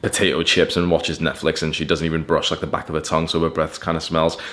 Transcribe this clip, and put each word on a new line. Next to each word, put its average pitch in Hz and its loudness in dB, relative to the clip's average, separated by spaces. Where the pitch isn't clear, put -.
potato 87 2
chips - 4
and 87 2
watches 80 0
Netflix, 78 0
and 78 -2
she - -2
doesn't 80 0
even 80 0
brush, 80 0
like, - -4
the 78 -4
back - -4
of 78 -6
her 76 0
tongue, 80 0
so 82 0
her 82 2
breath 80 -4
kinda 82 0
smells. 82 0